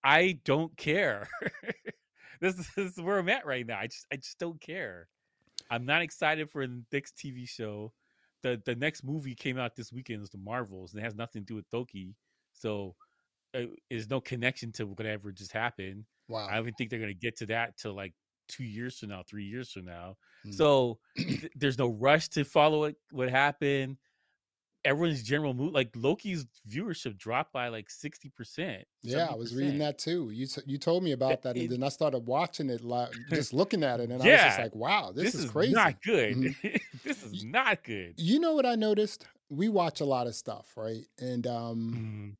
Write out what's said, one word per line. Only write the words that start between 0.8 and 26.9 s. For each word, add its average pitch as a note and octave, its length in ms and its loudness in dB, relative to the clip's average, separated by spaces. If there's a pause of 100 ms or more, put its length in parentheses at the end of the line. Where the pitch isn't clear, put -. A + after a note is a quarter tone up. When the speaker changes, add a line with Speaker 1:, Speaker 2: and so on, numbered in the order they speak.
Speaker 1:
<laughs> - 180 -6 (800)
This, F3+ 160 0
this F3+ 380 -4
is F#3 60 -12
where F#3+ 200 2
I'm F3+ 100 0
at C4 160 2
right B2+ 220 -2
now. A2+ 100 -4
I G2+ 80 -4
just, - 260 -10
I C#3+ 40 -4
just - 240 -12
don't E3+ 200 -6
care. G#2+ 480 -10 (640)
I'm A#2+ 160 -2
not D3+ 160 2
excited D#3 480 0
for C#3 160 -4
the B2 260 -10
next C#3+ 240 -4
T - 140 -10
V B2 160 -12
show. G#2+ 480 -8 (480)
The, B2 240 0
the B2+ 80 0
next C#3+ 300 -2
movie C3+ 320 -6
came C3 240 -4
out B2 160 -4
this A#2 160 -12
weekend A#2+ 300 -8
was G2+ 100 -14
The G2+ 80 -14
Marvels, G2 540 -8
and G#2 60 -10
it G#2 40 -6
has A2+ 100 -4
nothing A2 300 -8
to - 20 -12
do A#2 80 -10
with G#2+ 180 -8
Loki. G#2 440 -6 (380)
So, G2+ 420 -6 (580)
uh, B2 120 -4 (260)
there's A2 180 -6
no C3+ 120 0
connection A#2+ 520 -4
to G#2+ 140 -6
whatever G#2 440 -6
just F#2+ 200 -14
happened. G#2+ 540 -4 (240)
Speaker 2:
Wow. A2 180 -6
Speaker 1:
I G2+ 60 -4
don't A2 80 0
even A2+ 120 -6
think A2+ 160 -6
they're A#2 100 -6
gonna G#2 140 -6
get G#2+ 240 -6
to A#2 100 -8
that A#2 300 -2
till, G#2+ 160 -6
like, G2 220 -10 (320)
two - 160 -10
years A#2+ 360 -8
from G#2+ 100 -10
now, F#2+ 140 -10
three G#2 220 -10
years A#2+ 260 -10
from F#2 140 -12
now. F2 320 -14 (280)
Speaker 2:
Mm. G2+ 220 4
Speaker 1:
So B2+ 320 6 (160)
Speaker 2:
<clears throat> D#3+ 260 -2
Speaker 1:
th-, D#3+ 140 -12
there's C3+ 220 2
no B2 120 4
rush C3+ 400 4
to D3+ 160 0
follow D3+ 400 6
it, D3+ 120 -4 (140)
what B2+ 180 0
happened. C3+ 680 2 (880)
Everyone's D3 380 2
general C#3+ 300 0
mood, C#3 200 -2
like, C3 220 4
Loki's D#3 500 0 (220)
viewership C3+ 500 -6